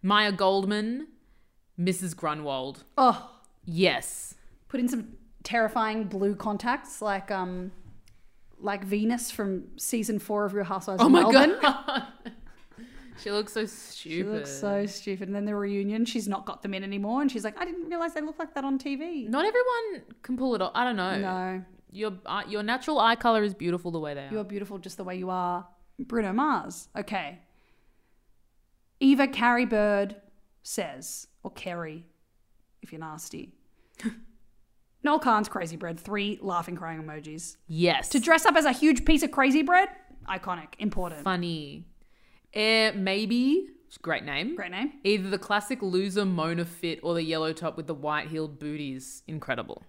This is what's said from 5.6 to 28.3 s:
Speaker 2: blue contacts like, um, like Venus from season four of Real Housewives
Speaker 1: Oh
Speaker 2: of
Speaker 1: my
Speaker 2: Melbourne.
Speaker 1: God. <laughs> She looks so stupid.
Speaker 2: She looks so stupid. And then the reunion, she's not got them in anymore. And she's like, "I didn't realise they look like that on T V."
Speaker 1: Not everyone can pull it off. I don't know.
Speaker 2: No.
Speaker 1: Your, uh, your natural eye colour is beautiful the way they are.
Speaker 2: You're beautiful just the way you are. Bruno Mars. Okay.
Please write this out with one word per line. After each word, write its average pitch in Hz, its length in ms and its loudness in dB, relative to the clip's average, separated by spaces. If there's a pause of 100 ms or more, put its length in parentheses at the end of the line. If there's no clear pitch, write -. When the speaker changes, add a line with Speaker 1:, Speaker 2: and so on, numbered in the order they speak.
Speaker 2:
blue 196 300 0
contacts 220 680 -4
like, 196 260 -2
um, 185 420 -4 (880)
like 196 240 -4
Venus 214 460 0
from 196 480 -4
season 220 400 -2
four 208 280 0
of 190 80 -2
Real 202 120 0
Housewives 190 360 0
Speaker 1:
Oh 240 40 10
Speaker 2:
of - 60 10
Speaker 1:
my 349 100 10
Speaker 2:
Melbourne. 269 400 8
Speaker 1:
God. 277 460 2
<laughs> - 60 -20 (1080)
She 208 100 -6
looks 208 200 -2
so 220 140 -2
stupid. - 500 -10
Speaker 2:
She 180 80 0
looks 208 260 -4
so 202 360 0
stupid. 196 420 -6
And 196 80 -4
then 202 80 -4
the 208 100 -2
reunion, 202 520 0
she's 226 240 -4
not 190 160 -4
got - 160 -10
them 196 120 -6
in 190 120 -6
anymore. 202 360 -2
And 285 80 4
she's 233 140 -6
like, 214 160 -4
"I 359 60 -4
didn't 339 240 -6
realise 339 240 -4
they 302 80 -4
look 302 180 -8
like 320 160 -8
that 277 80 -4
on 269 140 0
T 277 180 -4
V." 294 320 -6
Speaker 1:
Not 262 180 2
everyone 466 600 2 (180)
can 254 140 -4
pull 247 180 0
it 190 60 0
off. 185 120 0
I 247 120 2
don't 247 100 0
know. 190 240 0
Speaker 2:
No. 185 460 -4 (260)
Speaker 1:
Your, 208 220 -6 (120)
uh, 196 220 -4
your 208 160 -4
natural 254 340 0
eye 226 200 6
colour 226 260 6
is 202 100 0
beautiful 175 380 -2
the 165 80 -2
way 151 140 -6
they 139 140 -10
are. - 40 -10
Speaker 2:
You're 214 140 -4
beautiful 196 320 -8
just 180 180 -14
the 196 80 -10
way 185 140 -8
you 185 120 -4
are. 180 380 -2 (320)
Bruno 233 320 -2
Mars. 226 560 0 (100)
Okay. 185 420 -6 (1600)